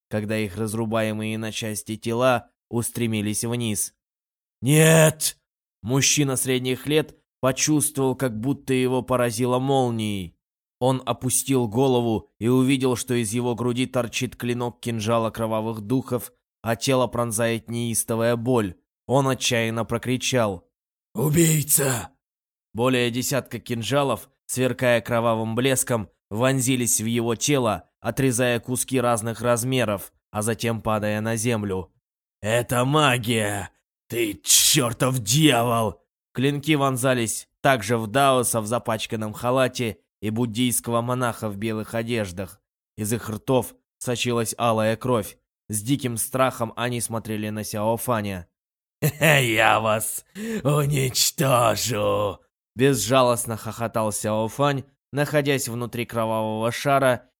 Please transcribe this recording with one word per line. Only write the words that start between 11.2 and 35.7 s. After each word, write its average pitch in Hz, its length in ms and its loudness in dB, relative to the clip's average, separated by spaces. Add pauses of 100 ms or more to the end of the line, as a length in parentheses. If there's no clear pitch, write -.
голову 120 720 0
и 107 100 -2
увидел, 131 460 4
что 120 200 -4
из 117 180 -2
его 123 220 -2
груди 123 320 -2
торчит 123 500 -4
клинок 120 440 -4
кинжала 113 500 -2
кровавых 110 500 -4
духов — 123 520 -4 (280)
а 113 160 -2
тело 127 300 2
пронзает 117 600 -2
неистовая 117 680 -2
боль. 117 400 0 (300)
Он 135 220 2
отчаянно 113 560 0
прокричал: 117 840 -2 (460)
«Убийца!» 147 960 2 (640)
Более 123 380 0
десятка 120 480 -4
кинжалов, 117 720 -2 (160)
сверкая 123 540 2
кровавым 113 540 0
блеском, 123 540 0 (220)
вонзились 123 720 0
в 110 40 -4
его 117 300 0
тело, 113 540 0 (120)
отрезая 123 600 0
куски 127 400 -2
разных 117 420 0
размеров, 120 720 0 (180)
а 107 100 -4
затем 113 400 -2
падая 107 400 -2
на 113 160 -2
землю. 104 560 -2 (480)
«Это 120 440 0
магия! 120 840 0 (380)
Ты 113 340 -4
чертов 131 760 2
дьявол!» 117 840 2 (300)